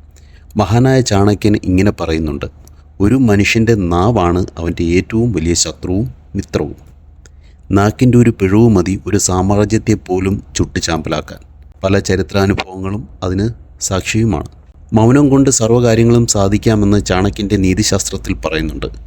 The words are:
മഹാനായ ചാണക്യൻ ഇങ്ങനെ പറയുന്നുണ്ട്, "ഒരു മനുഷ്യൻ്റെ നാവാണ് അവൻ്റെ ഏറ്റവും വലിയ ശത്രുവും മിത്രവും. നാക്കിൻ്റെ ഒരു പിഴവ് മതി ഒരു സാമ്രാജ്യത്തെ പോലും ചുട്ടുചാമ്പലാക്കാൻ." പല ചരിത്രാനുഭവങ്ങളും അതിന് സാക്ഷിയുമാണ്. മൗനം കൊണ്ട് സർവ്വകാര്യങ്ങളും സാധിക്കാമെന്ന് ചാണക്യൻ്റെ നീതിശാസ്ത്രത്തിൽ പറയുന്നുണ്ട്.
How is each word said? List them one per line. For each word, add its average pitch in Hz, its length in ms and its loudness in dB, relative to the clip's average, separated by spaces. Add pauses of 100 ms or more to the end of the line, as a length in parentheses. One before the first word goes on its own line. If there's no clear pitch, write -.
(580)
മഹാനായ 120 440 2
ചാണക്യൻ 104 640 2
ഇങ്ങനെ 95 280 2
പറയുന്നുണ്ട്, 80 560 -4 (520)
"ഒരു 110 220 2
മനുഷ്യൻ്റെ 110 540 2 (120)
നാവാണ് 90 540 0 (160)
അവൻ്റെ 85 320 -4
ഏറ്റവും 110 420 0
വലിയ 85 220 -2
ശത്രുവും 90 560 -4 (260)
മിത്രവും. 90 400 -6 (960)
നാക്കിൻ്റെ 107 540 2
ഒരു 113 100 2
പിഴവ് 104 360 2
മതി 92 360 2
ഒരു 98 160 -2
സാമ്രാജ്യത്തെ 101 840 0
പോലും 95 340 -2 (180)
ചുട്ടുചാമ്പലാക്കാൻ." 80 840 -6 (400)
പല 95 180 0
ചരിത്രാനുഭവങ്ങളും 95 1040 -2 (180)
അതിന് 95 240 -2 (340)
സാക്ഷിയുമാണ്. 98 720 -2 (400)
മൗനം 123 380 4
കൊണ്ട് 135 220 4
സർവ്വകാര്യങ്ങളും 117 760 2
സാധിക്കാമെന്ന് 104 800 2
ചാണക്യൻ്റെ 98 540 -2
നീതിശാസ്ത്രത്തിൽ 95 760 -2
പറയുന്നുണ്ട്. 78 540 -6 (180)